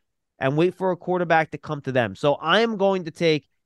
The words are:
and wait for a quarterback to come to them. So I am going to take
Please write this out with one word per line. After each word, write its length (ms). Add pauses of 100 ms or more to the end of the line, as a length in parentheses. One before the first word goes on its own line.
(400)
and 160
wait 200
for 160
a 60
quarterback 540
to 60
come 240
to 100
them. 240
So 200
I 260
am 160
going 260
to 80
take 380 (160)